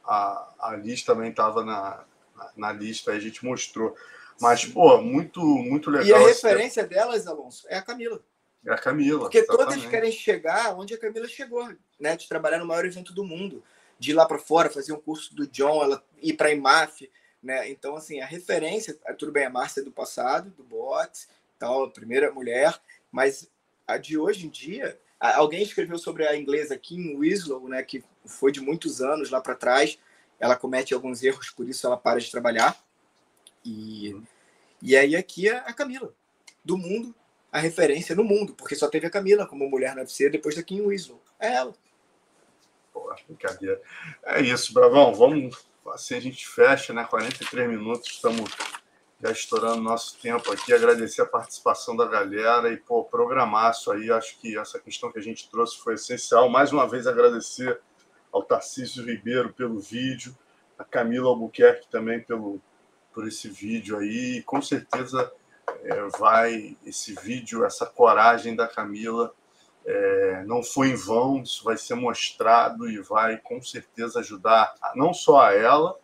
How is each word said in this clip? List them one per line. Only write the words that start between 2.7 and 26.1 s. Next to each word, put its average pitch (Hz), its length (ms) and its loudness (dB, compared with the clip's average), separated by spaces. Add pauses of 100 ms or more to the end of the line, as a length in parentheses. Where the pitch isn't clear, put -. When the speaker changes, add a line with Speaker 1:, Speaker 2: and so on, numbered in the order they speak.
Speaker 1:
lista, 107 380 -8
aí 104 60 -4
a 104 40 -6
gente 110 220 -12
mostrou. 120 540 -6 (420)
Mas, 120 280 4
pô, 127 340 8
muito, 143 400 -4
muito 143 480 0
legal 143 180 2
Speaker 2:
E 208 60 10
a 440 180 12
Speaker 1:
esse 453 160 0
Speaker 2:
referência 214 400 2
delas, 202 400 -2
Alonso, 147 440 -14
é 185 80 -6
a 190 40 -8
Camila. 233 380 -10 (460)
Speaker 1:
É 117 60 -2
a 107 60 0
Camila, 143 420 0
Speaker 2:
Porque 226 180 4
Speaker 1:
exatamente. 226 280 6
Speaker 2:
todas 277 200 -4
querem 226 260 0
chegar 196 680 0
onde 202 140 -12
a 226 60 -10
Camila 226 280 -8
chegou, 240 400 -10 (320)
né? 156 180 -4
De - 120 -18
trabalhar 160 300 0
no 170 80 -6
maior 170 180 -2
evento 180 300 -10
do 196 100 -6
mundo, 175 400 -12 (340)
de 131 120 -6
ir 147 40 0
lá 160 120 8
pra 151 120 -4
fora, 156 300 2
fazer 147 240 -8
um 147 80 -8
curso 156 340 -12
do 147 120 -6
John, 143 360 0
ela 139 220 -2 (160)
ir 156 140 -4
pra 151 180 2
imaf, 143 580 2 (340)
né? 127 260 -6
Então, 139 240 -10
assim, 151 260 -12
a 131 60 -10
referência, 175 800 -6
ah, 117 60 -10
tudo 151 180 -10
bem, 147 140 0
a 127 60 -4
Márcia 127 320 -6
é - 20 -10
do 135 80 -16
passado, 156 640 -4
do 131 80 -20
boxe, 131 640 -8 (300)
tal, 127 260 -2
a - 60 -8
primeira 123 420 -2
mulher, 131 420 0 (380)
mas 135 380 -2 (360)
a 120 120 -2
de 143 180 -6
hoje 175 300 -2
em 143 40 -14
dia, 190 480 -12 (220)
a-, - 160 2
alguém 151 260 2
escreveu 170 360 -4
sobre 156 280 -4